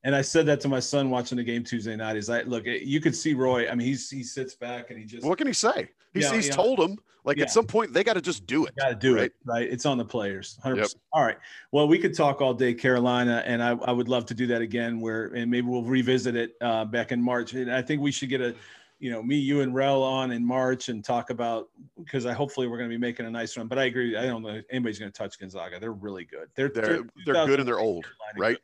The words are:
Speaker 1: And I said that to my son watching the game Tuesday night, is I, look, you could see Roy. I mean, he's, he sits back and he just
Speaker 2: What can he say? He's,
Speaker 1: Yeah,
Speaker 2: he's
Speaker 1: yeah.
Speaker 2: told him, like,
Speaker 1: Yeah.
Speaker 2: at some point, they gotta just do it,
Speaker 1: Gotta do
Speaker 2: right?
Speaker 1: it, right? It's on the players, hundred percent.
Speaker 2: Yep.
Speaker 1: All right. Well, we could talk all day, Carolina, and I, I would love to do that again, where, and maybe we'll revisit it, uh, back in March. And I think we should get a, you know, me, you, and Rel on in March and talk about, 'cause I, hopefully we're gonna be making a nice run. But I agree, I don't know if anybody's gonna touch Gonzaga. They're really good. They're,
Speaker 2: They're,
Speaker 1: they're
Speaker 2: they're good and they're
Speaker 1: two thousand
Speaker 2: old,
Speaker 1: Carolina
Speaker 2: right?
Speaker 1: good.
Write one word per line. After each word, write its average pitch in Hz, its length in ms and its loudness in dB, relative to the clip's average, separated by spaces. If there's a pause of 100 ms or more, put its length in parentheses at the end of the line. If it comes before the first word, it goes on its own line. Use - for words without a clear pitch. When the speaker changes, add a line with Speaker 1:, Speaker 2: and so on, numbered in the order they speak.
Speaker 1:
And 135 80 2
I 143 80 4
said 156 260 4
that 147 120 4
to 147 80 -4
my 131 140 2
son 139 280 0
watching 127 280 -2
the 120 80 -2
game 120 180 -2
Tuesday 113 320 -4
night, 110 220 -4
is 104 120 -6
I, 117 120 0
look, 117 240 -4
you 135 340 -2
could 151 160 2
see 156 180 0
Roy. 127 360 2
I - 40 -2
mean, 120 140 0
he's, 135 220 -4
he 135 120 -10
sits 127 320 -8
back 120 360 -12
and 113 100 -16
he 110 60 -16
just 117 200 -10
Speaker 2:
What 175 120 2
can 302 100 0
he 240 60 0
say? 175 380 0 (220)
He's, 175 120 2
Speaker 1:
Yeah, 139 80 2
Speaker 2:
he's 214 160 2
Speaker 1:
yeah. 139 60 2
Speaker 2:
told 220 260 4
him, 190 160 2 (260)
like, 147 140 2
Speaker 1:
Yeah. 143 60 2
Speaker 2:
at 131 80 -2
some 226 140 4
point, 202 280 0
they 143 100 4
gotta 214 160 2
just 135 260 -4
do 135 200 2
it, - 100 -12
Speaker 1:
Gotta 131 200 0
do 123 200 6
Speaker 2:
right? 110 120 4
Speaker 1:
it, - 60 -8 (120)
right? 120 260 -2
It's 127 140 -4
on 135 120 2
the 120 60 -2
players, 101 580 -6
hundred 131 180 0
percent. 104 160 0
Speaker 2:
Yep. - 60 -20 (120)
Speaker 1:
All 151 100 6
right. 113 140 0 (340)
Well, 147 160 6
we 165 120 8
could 170 140 2
talk 143 280 2
all 131 120 4
day, 120 200 2
Carolina, 123 720 4
and 120 180 0
I, 120 60 2
I 120 240 0
would 120 160 0
love 120 160 0
to - 80 -8
do 120 140 -2
that 117 140 2
again, 117 380 -4
where, 110 280 -4
and 117 220 -4
maybe 120 180 0
we'll 123 180 -2
revisit 127 500 2
it, 117 240 -4
uh, 113 240 0
back 113 300 -2
in 120 80 0
March. 120 320 0
And 127 180 -4
I 127 100 0
think 147 200 -2
we 143 100 0
should 135 160 -4
get 127 140 -2
a, 120 120 -2 (460)
you 131 100 -6
know, 113 140 -6
me, 139 140 0
you, 143 240 2
and 127 120 0
Rel 135 300 4
on 131 280 0
in 120 140 -2
March 127 440 0
and 110 120 -6
talk 120 280 -2
about, 117 400 -4 (400)
'cause 127 160 -2
I, 120 80 -2
hopefully 135 340 -2
we're 117 100 -6
gonna 120 120 -6
be 117 80 -6
making 120 280 -4
a 113 60 -10
nice 113 240 -6
run. 113 140 -10
But 127 100 0
I 135 60 2
agree, 120 320 -2
I 117 80 -2
don't 120 160 -2
know 110 80 -8
if 107 200 -10
anybody's 117 300 -2
gonna 101 120 -10
touch - 280 -10
Gonzaga. 90 400 -12
They're 113 140 -8
really 95 320 -10
good. 78 300 -16
They're, 135 120 2
Speaker 2:
They're, 127 160 0
Speaker 1:
they're 107 200 2 (220)
Speaker 2:
they're 156 200 4
good 139 160 4
and 127 60 0
they're 123 80 2
Speaker 1:
two 92 40 0
thousand 110 80 2
Speaker 2:
old, 87 160 -2
Speaker 1:
Carolina 107 360 -14
Speaker 2:
right? 113 160 2
Speaker 1:
good. - 80 -14